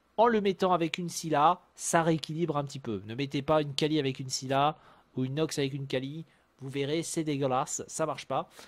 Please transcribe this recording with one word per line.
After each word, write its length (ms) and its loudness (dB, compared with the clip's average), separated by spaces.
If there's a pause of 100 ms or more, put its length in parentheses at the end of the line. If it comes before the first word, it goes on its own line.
(160)
en 100 8
le 140 4
mettant 320 2
avec 260 2
une 100 -4
Scylla, 520 4 (140)
ça 280 2
rééquilibre 540 0
un 80 0
petit 160 -10
peu. 260 -4
Ne 80 -8
mettez 280 -4
pas 200 4
une 120 -6
Kali 240 2
avec 220 0
une 80 -8
Scylla, 480 0 (400)
ou 80 0
une 100 -4
Nox 240 -2
avec 160 -2
une 140 -8
Kali, 360 -6 (360)
vous 80 -10
verrez, 340 -2
c'est 220 -4
dégueulasse, 640 0
ça 180 -2
marche 200 -6
pas. 220 -4 (200)